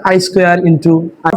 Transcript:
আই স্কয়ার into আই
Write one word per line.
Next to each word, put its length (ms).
আই 160
স্কয়ার 380
into 500
আই 140